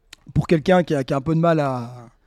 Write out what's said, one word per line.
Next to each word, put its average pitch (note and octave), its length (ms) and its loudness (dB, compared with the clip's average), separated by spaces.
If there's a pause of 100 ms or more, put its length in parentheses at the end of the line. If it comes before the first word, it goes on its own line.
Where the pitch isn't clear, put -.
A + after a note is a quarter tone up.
(340)
Pour - 140 0
quelqu'un F3+ 360 4
qui D#3 120 -2
a, C3+ 80 -2
qui D3 100 -4
a C#3 40 0
un C3+ 40 -4
peu D#3+ 140 -2
de D#3+ 40 2
mal E3 200 2
à, B2 500 -6 (180)